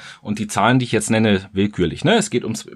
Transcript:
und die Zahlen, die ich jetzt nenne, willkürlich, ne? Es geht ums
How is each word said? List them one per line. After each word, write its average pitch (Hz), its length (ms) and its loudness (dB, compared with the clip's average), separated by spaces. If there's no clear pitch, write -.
und 104 180 -6
die 104 80 -4
Zahlen, 113 320 2
die 127 60 -2
ich 120 80 -8
jetzt 107 160 0
nenne, 107 420 2
willkürlich, 92 540 -2
ne? 196 100 4
Es 220 140 0
geht 120 160 -2
ums 113 200 -8